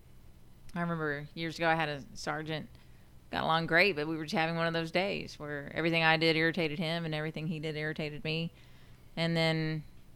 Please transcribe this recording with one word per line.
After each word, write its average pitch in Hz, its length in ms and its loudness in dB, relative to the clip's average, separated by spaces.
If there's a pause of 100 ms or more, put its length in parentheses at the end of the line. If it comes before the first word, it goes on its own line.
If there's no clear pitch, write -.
(760)
I 175 60 -4
remember 156 540 -2
years 165 240 -6
ago 165 100 4
I 160 60 6
had 160 160 2
a 143 100 -6 (140)
sergeant, 151 540 -4 (600)
got - 140 0
along 160 220 4
great, 170 300 6
but 147 100 -2
we 160 100 -2
were 160 80 -6
just 147 100 -6
having 160 220 2
one 165 120 0
of 165 60 0
those 165 180 -2
days 180 460 -2
where 147 360 -8
everything 165 300 2
I 160 140 8
did 160 180 4
irritated 160 420 2
him 170 260 -2
and 156 100 -4
everything 156 340 -4
he 160 100 -2
did 156 180 -6
irritated 151 460 -4
me. 160 300 -2 (640)
And 165 200 2
then 160 460 2 (340)